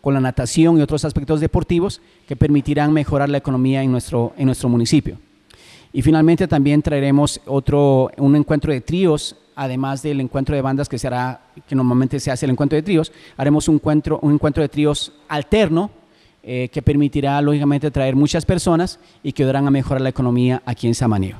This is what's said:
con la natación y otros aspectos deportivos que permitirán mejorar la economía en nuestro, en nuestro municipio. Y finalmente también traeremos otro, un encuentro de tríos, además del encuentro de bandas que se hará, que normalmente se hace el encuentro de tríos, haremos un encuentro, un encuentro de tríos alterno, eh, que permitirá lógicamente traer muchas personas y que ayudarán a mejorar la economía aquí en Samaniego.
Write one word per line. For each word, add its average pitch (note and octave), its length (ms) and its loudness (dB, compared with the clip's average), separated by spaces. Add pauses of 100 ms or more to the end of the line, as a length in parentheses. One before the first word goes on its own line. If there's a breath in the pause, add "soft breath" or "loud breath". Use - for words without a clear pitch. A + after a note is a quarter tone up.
con C#3+ 140 0
la C3+ 60 0
natación C#3 560 2
y D#3 60 6
otros D3 220 -2
aspectos D3+ 360 -2
deportivos F3 600 -2 (260 soft breath)
que C#3+ 80 -8
permitirán D3 580 2
mejorar C#3+ 360 0
la C#3+ 100 -2
economía C3+ 460 0
en C3 80 0
nuestro, A#2+ 440 -2
en C#3 100 0
nuestro B2+ 220 0
municipio. A#2+ 500 0 (760 loud breath)
Y C3 100 -4
finalmente D#3+ 460 4
también D3 340 2
traeremos C#3 640 0
otro, C#3 680 2
un C#3 180 4
encuentro D3 380 0
de C3 80 -4
tríos, E3+ 560 -2 (180)
además C3+ 480 -6
del D3 180 -4
encuentro C3+ 360 -4
de C3+ 60 -2
bandas C#3 260 -2
que C3 100 -8
se C3 80 -6
hará, B2+ 360 -6 (260)
que C#3 80 -4
normalmente B2+ 420 2
se C3+ 140 -4
hace B2+ 140 -4
el C3 40 0
encuentro C#3+ 240 0
de D3+ 80 0
tríos, E3 300 0 (240 loud breath)
haremos D3 320 0
un D#3 80 4
encuentro, D3+ 460 0
un D3 120 4
encuentro D3+ 260 0
de D3 80 0
tríos D3 440 -2 (160)
alterno, E3 640 0 (500 soft breath)
eh, B2 300 -6
que C#3+ 100 -6
permitirá C#3+ 580 0
lógicamente D3 520 0
traer C3+ 240 0
muchas D3+ 280 0
personas F3+ 540 0 (240 soft breath)
y C#3+ 100 -6
que C#3+ 120 -2
ayudarán C#3 240 0
a - 20 2
mejorar C3+ 300 0
la C3 80 -2
economía B2+ 580 0
aquí A#2+ 220 -4
en A#2 80 0
Samaniego. G2+ 440 -2